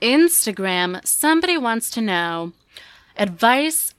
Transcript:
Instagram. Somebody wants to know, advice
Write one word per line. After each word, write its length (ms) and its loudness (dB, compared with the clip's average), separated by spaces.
Instagram. 1040 0
Somebody 520 2
wants 320 -4
to 120 -6
know, 520 -2
advice 800 0